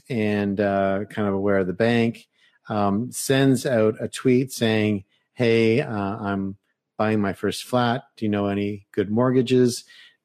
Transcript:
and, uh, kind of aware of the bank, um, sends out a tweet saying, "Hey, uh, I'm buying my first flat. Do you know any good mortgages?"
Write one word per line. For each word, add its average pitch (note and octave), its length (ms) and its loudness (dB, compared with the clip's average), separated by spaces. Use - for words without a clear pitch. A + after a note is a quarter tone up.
and, G#2 520 -2
uh, G2 500 0
kind G#2 180 -4
of G2 60 0
aware G2 240 0
of F#2 100 0
the F2+ 60 -4
bank, A#2 540 0
um, G#2+ 420 -2
sends C3+ 540 2
out A2 340 2
a A2+ 80 -6
tweet B2+ 440 0
saying, G#2+ 540 0
"Hey, A2+ 480 2
uh, C3+ 100 -6
I'm G2 680 -4
buying A2 220 0
my G2 140 0
first - 300 -4
flat. B2 400 0
Do A2+ 100 -6
you G#2+ 40 -2
know G2+ 160 0
any G2+ 460 -4
good G2 180 -2
mortgages?" B2 760 2